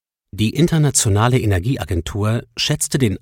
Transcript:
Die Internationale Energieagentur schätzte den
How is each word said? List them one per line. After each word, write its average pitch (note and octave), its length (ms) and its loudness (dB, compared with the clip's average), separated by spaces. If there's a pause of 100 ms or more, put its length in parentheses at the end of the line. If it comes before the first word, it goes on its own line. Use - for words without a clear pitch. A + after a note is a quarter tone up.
(320)
Die G#2+ 180 0
Internationale B2+ 880 2
Energieagentur G2+ 1040 -2 (160)
schätzte - 400 -2
den A2 240 2